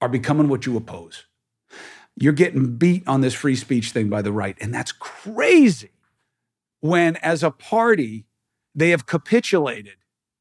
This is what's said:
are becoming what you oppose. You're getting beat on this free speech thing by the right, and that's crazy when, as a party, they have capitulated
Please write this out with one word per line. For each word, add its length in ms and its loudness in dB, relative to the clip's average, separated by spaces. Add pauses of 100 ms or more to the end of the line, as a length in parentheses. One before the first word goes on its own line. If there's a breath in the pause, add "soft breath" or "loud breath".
are 80 -2
becoming 400 0
what 180 -2
you 100 -2
oppose. 500 -12 (920 loud breath)
You're 160 2
getting 440 0
beat 300 2
on 140 0
this 140 0
free 200 -2
speech 380 -4
thing 160 -2
by 120 -2
the 120 -4
right, 280 -6
and 140 -8
that's 160 -8
crazy 1000 2 (880)
when, 380 2
as 260 -2
a 80 0
party, 720 0 (480)
they 160 2
have 160 0
capitulated 920 -2 (440)